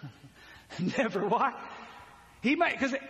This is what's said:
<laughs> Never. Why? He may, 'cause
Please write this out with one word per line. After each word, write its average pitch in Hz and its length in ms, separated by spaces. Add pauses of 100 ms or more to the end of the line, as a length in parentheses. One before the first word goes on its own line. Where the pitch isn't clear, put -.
(280)
<laughs> - 520 (180)
Never. 208 300
Why? 240 240 (920)
He 277 140
may, 320 200
'cause 254 180 (140)